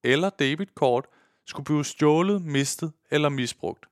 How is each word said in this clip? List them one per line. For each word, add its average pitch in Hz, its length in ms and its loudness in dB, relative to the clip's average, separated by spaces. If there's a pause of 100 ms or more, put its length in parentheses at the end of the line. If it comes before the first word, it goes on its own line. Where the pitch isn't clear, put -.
eller 147 260 2
debitkort 139 760 -2 (400)
skulle - 180 -12
blive 147 200 0
stjålet, 175 580 2
mistet 147 500 -2 (180)
eller 151 180 2
misbrugt. 127 640 -6